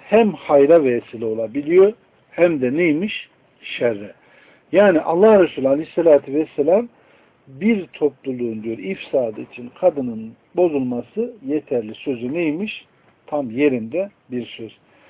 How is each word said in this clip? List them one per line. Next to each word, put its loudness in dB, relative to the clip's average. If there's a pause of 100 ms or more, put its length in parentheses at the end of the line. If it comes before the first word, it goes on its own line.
hem 2
hayra 4
vesile -4
olabiliyor 2 (380)
hem 0
de -2
neymiş? -2 (320)
Şerre. -6 (580)
Yani 4
Allah 4
Resulü -2
Aleyhisselatü 2
Vesselam 0 (580)
bir -2
topluluğun -6
diyor -8
ifsadı -6
için -18
kadının -4 (220)
bozulması -2 (120)
yeterli -6
sözü -8
neymiş? -6 (420)
Tam -6
yerinde -2 (220)
bir -8
söz. -18 (320)